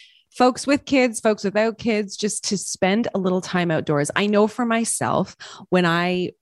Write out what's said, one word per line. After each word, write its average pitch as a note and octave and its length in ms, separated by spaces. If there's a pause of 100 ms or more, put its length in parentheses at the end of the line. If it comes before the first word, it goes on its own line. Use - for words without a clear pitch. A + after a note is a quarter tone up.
(300)
folks - 380
with C#4 160
kids, B3+ 380
folks G#3+ 240
without G#3+ 320
kids, G#3+ 400
just - 280
to G3+ 120
spend G3 560
a - 40
little F#3 240
time F3 300
outdoors. D3 440
I G3+ 120
know G#3 200
for A#3 180
myself, A3+ 720 (320)
when F3+ 160
I F3 460 (100)